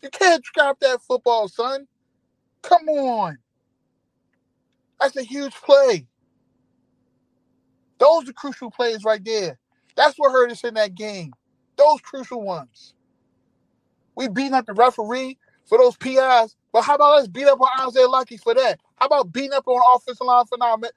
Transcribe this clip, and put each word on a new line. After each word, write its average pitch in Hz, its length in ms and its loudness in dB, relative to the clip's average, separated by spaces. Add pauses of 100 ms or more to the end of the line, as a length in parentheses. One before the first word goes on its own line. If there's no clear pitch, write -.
You 277 80 -18
can't 339 340 0
drop 277 360 -2
that 254 220 -2
football, 233 460 -2
son. 262 400 -8 (760)
Come 330 260 0
on. 240 520 -4 (1600)
That's 269 180 -2
a 262 60 -10
huge 269 320 -10
play. 254 520 2 (1900)
Those 285 320 4
are 240 40 -20
crucial 254 380 -14
plays 226 320 -6
right 214 200 -2
there. 196 360 -8 (360)
That's 277 220 0
what 285 140 0
hurt 247 200 2
us 226 120 -16
in 240 100 -8
that 208 220 -4
game. 190 380 -14 (440)
Those 294 240 4
crucial 254 400 -14
ones. 170 520 -12 (1200)
We 262 120 -8
beating 262 260 -6
up 262 120 0
the 214 80 -6
referee 247 640 -2 (280)
for 226 120 0
those 247 200 4
P 262 180 -6
Is, 254 400 2 (160)
but 330 100 2
how 285 140 0
about 294 240 6
us 254 80 -4
beat 240 200 -2
up 262 140 4
on 262 260 -2
Isaiah 254 200 2
Lucky 254 300 -2
for 233 160 -4
that? 240 260 0 (160)
How 254 100 0
about 277 260 0
beating 269 220 -8
up 277 140 -4
on 254 80 0
the 247 200 4
offensive 247 300 -8
line 247 200 2
for 240 120 -10
not 233 260 -2 (140)